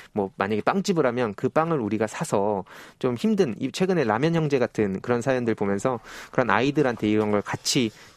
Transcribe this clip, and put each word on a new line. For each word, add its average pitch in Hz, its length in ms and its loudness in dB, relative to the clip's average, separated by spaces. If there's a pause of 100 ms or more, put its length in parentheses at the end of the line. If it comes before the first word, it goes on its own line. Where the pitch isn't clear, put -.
(140)
뭐 98 240 -2
만약에 104 240 -2
빵집을 165 460 2
하면 117 260 0
그 127 160 -2
빵을 160 300 0
우리가 107 260 -2
사서 104 580 -2 (360)
좀 123 160 -2
힘든 190 440 0
이 127 120 -6
최근에 180 320 0
라면 123 320 2
형제 147 240 2
같은 101 420 0
그런 120 200 0
사연들 123 340 0
보면서 104 440 -2 (320)
그런 120 200 2
아이들한테 123 580 2
이런 107 220 2
걸 104 100 2
같이 - 480 -2 (280)